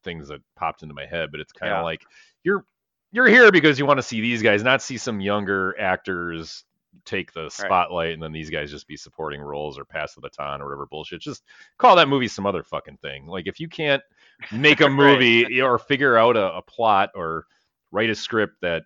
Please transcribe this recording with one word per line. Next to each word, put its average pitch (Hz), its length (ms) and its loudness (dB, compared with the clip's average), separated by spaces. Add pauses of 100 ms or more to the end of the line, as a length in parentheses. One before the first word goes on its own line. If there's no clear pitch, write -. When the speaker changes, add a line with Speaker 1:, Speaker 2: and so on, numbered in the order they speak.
Speaker 1:
things 82 240 -12
that 71 120 -14 (160)
popped 82 260 -8
into 76 120 -18
my 69 120 -14
head, 78 240 -8
but 73 100 -12
it's - 120 -16
kinda - 220 -6
Speaker 2:
Yeah. 95 80 -4
Speaker 1:
like, 80 220 -8 (400)
you're, 190 200 -2 (480)
you're 247 160 2
here 240 240 10
because 151 260 4
you 143 80 0
wanna 135 160 2
see 113 180 -6
these 113 220 -2
guys, 104 200 4
not 127 200 2
see 127 140 -12
some 107 240 -6
younger 98 580 -2
actors 87 840 -6 (400)
take 95 280 -8
the 82 100 -12
Speaker 2:
Right. 76 100 -12
Speaker 1:
spotlight 87 640 -2
and 80 80 -12
then 78 100 -10
these 78 180 -12
guys 73 200 -8
just 71 180 -16
be 73 80 -16
supporting 73 440 -12
roles 73 380 -12
or 71 60 -16
pass 76 300 -12
the - 60 -20
baton 71 420 -12
or 71 40 -12
whatever 71 200 -12
bullshit. 78 340 -14
Just - 220 -14 (360)
call 226 180 6
that 160 120 4
movie 131 200 0
some 101 180 -8
other 90 160 -4
fucking - 360 -14
thing. 69 280 -16
Like, 90 200 -10
if 95 140 -12
you 165 80 -10
can't 143 340 -2 (500)
make 143 280 4
a 156 40 6
Speaker 2:
<laughs> 143 40 4
Right. 135 40 2
Speaker 1:
movie 127 680 4
or 123 160 2
figure 135 380 2
out 117 200 6
a, 92 200 0
a 90 60 -10
plot 104 520 0
or 82 320 -6 (460)
write 110 180 0
a 107 40 -2
script - 480 -4
that 85 240 -4